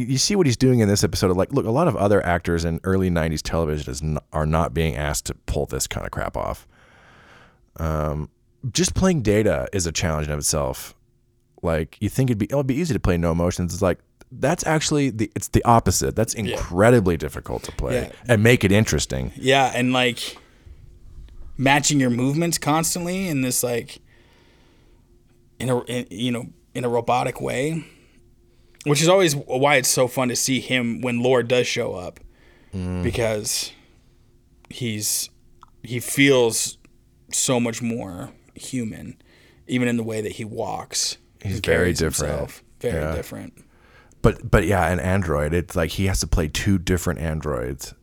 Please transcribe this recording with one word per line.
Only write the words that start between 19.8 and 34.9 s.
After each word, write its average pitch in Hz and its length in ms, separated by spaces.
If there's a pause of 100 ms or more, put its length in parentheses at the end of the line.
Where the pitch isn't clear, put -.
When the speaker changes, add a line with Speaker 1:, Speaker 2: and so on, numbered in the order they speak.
Speaker 2:
like, 123 440 (1200)
matching 139 420
your 131 120
movements 143 460
constantly 175 680
in 143 140
this, 127 220
like, 120 360 (1600)
in 120 100
a, 123 160
in, 123 240
you 120 220
know, 107 160 (260)
in 123 120
a 120 40
robotic 123 520
way, 135 420 (1000)
which 143 160
is 160 80
always 180 260
why 139 400
it's 127 140
so 131 180
fun 127 220
to 120 60
see 127 260
him 117 400
when 120 200
Lore 123 220
does 123 240
show 113 280
up, 90 240 (540)
Speaker 1:
Mm. 90 300
Speaker 2:
because 113 680 (960)
he's, 107 600 (540)